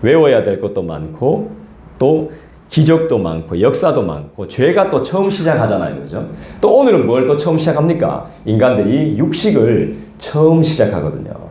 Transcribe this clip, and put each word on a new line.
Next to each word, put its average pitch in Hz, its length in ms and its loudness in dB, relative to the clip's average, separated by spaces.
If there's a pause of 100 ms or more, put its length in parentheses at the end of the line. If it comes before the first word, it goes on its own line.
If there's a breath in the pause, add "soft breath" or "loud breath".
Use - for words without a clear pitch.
외워야 127 420 4
될 98 180 -2
것도 98 220 -4
많고 80 680 -4 (480)
또 151 320 0 (380 loud breath)
기적도 160 480 2
많고 82 420 -4
역사도 135 420 2
많고 80 460 -8
죄가 170 420 2
또 151 120 0
처음 190 280 -2
시작하잖아요, 104 720 -2
그죠? - 280 -10 (320 loud breath)
또 226 160 4
오늘은 214 280 4
뭘 123 200 2
또 143 100 2
처음 165 220 0
시작합니까? 151 720 0 (160 loud breath)
인간들이 110 720 2
육식을 117 800 0 (220 loud breath)
처음 160 460 2
시작하거든요. - 680 -2 (200)